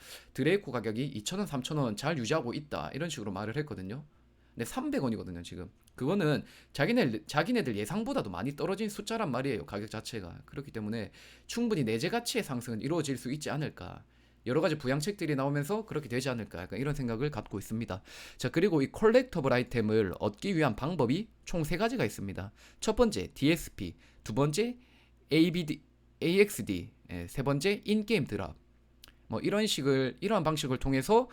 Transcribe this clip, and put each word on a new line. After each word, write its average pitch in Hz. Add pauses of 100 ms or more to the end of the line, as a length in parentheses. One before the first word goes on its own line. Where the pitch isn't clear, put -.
(340)
"드레이코 160
가격이 113
이천 120
원, 196
삼천 147
원 117
잘 147
유지하고 120
있다." 92
이런 160
식으로 107
말을 104
했거든요. 135 (500)
근데 120
삼백 269
원 123
이거든요, 92
지금. 87 (240)
그거는 151 (280)
자기네, 160
자기네들 160
예상보다도 185
많이 104
떨어진 190
숫자란 208
말이에요, 123
가격 104
자체가. 110
그렇기 -
때문에 107 (360)
충분히 220
내재 113
가치의 233
상승은 117
이루어질 143
수 123
있지 151
않을까. 107 (420)
여러 127
가지 156
부양책들이 151
나오면서 143
그렇게 147
되지 127
않을까, 110
약간 95
이런 139
생각을 127
갖고 110
있습니다. 107 (340)
자, 131
그리고 160
이 135
컬렉터블 220
아이템을 110
얻기 135
위한 139
방법이 151 (160)
총 165
세 170
가지가 220
있습니다. 98 (280)
첫 214
번째, 202
디에스피, 135 (300)
두 110
번째, 151 (540)
에이비디, 165 (380)
에이엑스디, 156 (200)
예, 87
세 -
번째, 143
인게임 208
드랍. 95 (720)
뭐 113
이런 202
식을, 135
이러한 202
방식을 147
통해서 196